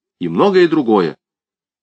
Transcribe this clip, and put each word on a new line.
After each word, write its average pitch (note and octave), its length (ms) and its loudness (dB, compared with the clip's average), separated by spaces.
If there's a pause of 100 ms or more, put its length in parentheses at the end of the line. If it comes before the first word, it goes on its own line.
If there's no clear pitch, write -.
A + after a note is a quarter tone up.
(200)
и F2 80 -6
многое F3 400 0
другое, A2 500 -2 (640)